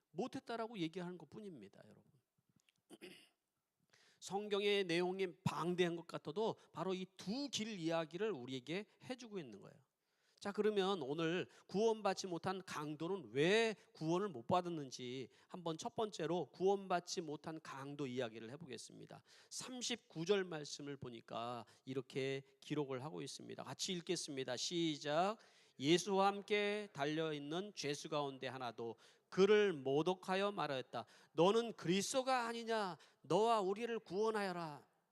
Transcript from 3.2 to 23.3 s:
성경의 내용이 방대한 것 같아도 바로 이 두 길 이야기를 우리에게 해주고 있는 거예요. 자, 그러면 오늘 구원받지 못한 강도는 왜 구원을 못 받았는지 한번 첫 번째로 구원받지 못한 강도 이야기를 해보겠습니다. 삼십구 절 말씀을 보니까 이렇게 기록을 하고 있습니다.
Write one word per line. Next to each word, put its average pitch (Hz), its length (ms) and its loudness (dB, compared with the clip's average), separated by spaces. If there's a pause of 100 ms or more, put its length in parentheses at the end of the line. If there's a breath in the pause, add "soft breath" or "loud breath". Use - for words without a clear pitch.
성경의 202 680 0
내용이 180 440 2 (160)
방대한 170 520 2
것 170 100 -10
같아도 165 500 -2 (160 loud breath)
바로 180 220 -2
이 185 120 -6 (100)
두 262 320 -4
길 214 300 -4
이야기를 165 540 0
우리에게 131 520 -6 (240 soft breath)
해주고 240 300 -8
있는 113 220 -12
거예요. - 180 -20 (600 soft breath)
자, 202 140 -4
그러면 202 500 4
오늘 160 440 0 (200 loud breath)
구원받지 208 600 2
못한 185 380 -4
강도는 151 680 -4
왜 202 440 4 (160 loud breath)
구원을 175 360 0
못 120 180 -10
받았는지 135 840 -2 (200 loud breath)
한번 165 280 -6
첫 233 180 -8
번째로 175 520 -2
구원받지 185 760 0
못한 156 420 -8
강도 143 440 -8
이야기를 113 460 -4
해보겠습니다. 107 680 -14 (300 loud breath)
삼십구 247 760 -6
절 196 200 2
말씀을 147 520 -8
보니까 117 680 -8 (180 loud breath)
이렇게 135 580 -4 (200 loud breath)
기록을 135 420 -2
하고 170 160 -8
있습니다. 120 440 -10